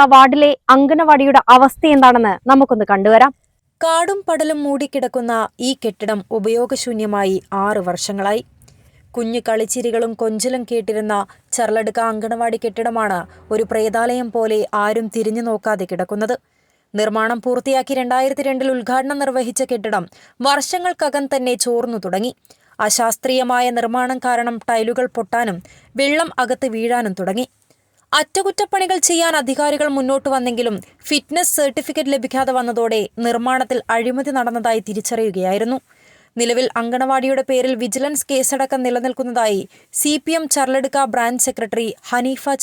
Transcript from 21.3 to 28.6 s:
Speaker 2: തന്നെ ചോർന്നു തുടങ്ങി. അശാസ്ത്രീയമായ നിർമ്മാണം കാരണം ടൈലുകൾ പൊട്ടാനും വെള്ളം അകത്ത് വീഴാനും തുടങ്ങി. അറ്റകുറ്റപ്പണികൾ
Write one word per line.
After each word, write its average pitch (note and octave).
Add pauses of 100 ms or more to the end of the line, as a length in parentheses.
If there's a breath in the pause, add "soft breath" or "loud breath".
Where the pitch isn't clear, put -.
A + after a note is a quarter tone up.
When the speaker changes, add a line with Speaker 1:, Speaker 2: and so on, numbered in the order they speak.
Speaker 2:
തന്നെ B3+ (100)
ചോർന്നു A#3+
തുടങ്ങി. G3 (540)
അശാസ്ത്രീയമായ B3 (120)
നിർമ്മാണം B3
കാരണം A#3+ (140)
ടൈലുകൾ A#3 (100)
പൊട്ടാനും A3+ (420 soft breath)
വെള്ളം D4 (140)
അകത്ത് B3+
വീഴാനും A3+
തുടങ്ങി. F#3+ (760)
അറ്റകുറ്റപ്പണികൾ F#4+ (100)